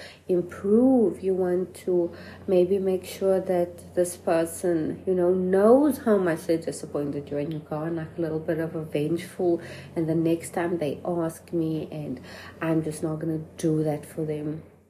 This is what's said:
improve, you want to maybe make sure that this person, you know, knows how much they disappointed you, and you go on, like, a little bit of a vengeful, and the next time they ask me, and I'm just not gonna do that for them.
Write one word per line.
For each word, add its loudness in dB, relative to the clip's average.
improve, 4
you 2
want 0
to 0
maybe 4
make 0
sure 2
that -2
this 0
person, 0
you 0
know, 4
knows 6
how 2
much 0
they 2
disappointed -6
you, -4
and -4
you -6
go -8
on, -4
like, -8
a -4
little -2
bit -2
of -4
a -6
vengeful, -2
and 0
the 0
next 0
time -2
they -6
ask -4
me, -2
and -8
I'm 0
just -6
not -4
gonna -4
do 2
that -2
for -6
them. -6